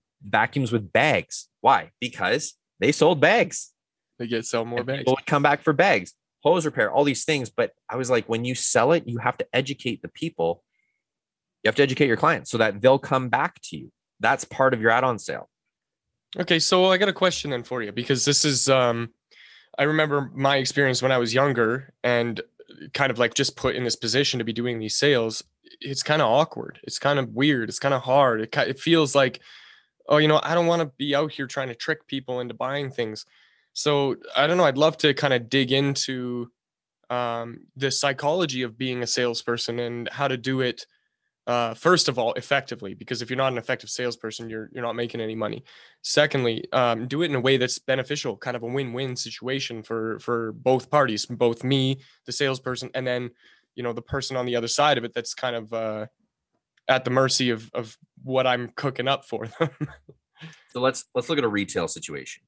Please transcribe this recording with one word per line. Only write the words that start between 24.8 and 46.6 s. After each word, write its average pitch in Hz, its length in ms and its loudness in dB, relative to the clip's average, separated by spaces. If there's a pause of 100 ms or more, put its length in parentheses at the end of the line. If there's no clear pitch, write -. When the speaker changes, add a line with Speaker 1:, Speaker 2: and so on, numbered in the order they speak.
Speaker 2:
sales. 120 460 0 (380)
It's 135 220 -6
kinda 151 220 2
awkward. 120 580 0
It's - 160 -10
kind 143 200 2
of 123 120 -2
weird. 123 380 0
It's 113 100 -8
kinda 139 200 0
hard. 127 440 4
It 117 100 -8
ki-, 143 80 0
it 131 180 -2
feels 160 360 2
like, 135 260 2 (680)
"Oh, 151 100 6
you 151 100 6
know, 151 140 6
I 156 120 -2
don't 170 120 4
wanna 170 200 2 (120)
be 143 160 -2
out 147 180 0
here 135 140 -8
trying 131 220 -6
to 117 60 -10
trick 156 320 -6
people 131 340 -6
into 123 120 -8
buying 131 380 -6
things." 110 340 -6 (480)
So 143 440 2 (200)
I 139 100 4
don't 170 100 2
know. 180 80 6
I'd 135 120 4
love 151 220 4
to 143 160 4
kinda 135 240 2
dig 123 340 0
into, 127 800 -2 (560)
um, 117 580 -6 (100)
the 135 140 -2
psychology 143 720 0
of 117 140 -6
being 127 260 -4
a 117 40 -4
salesperson 120 720 -2
and 120 300 -6
how 139 200 -2
to 131 80 -2
do 127 240 -2
it, 123 240 -4 (640)
uh, 120 280 0
first 170 340 2
of 127 100 0
all, 117 160 0
effectively, 120 600 -4
because 117 280 -8
if 117 80 -10
you're 127 60 -6
not 135 160 2
an 120 60 -4
effective 120 300 -6
salesperson, 117 640 -8
you're, 110 220 -10
you're 123 100 -12
not 117 120 -4
making 117 260 -6
any 110 140 -6
money. 110 300 -6 (380)
Secondly, 135 720 0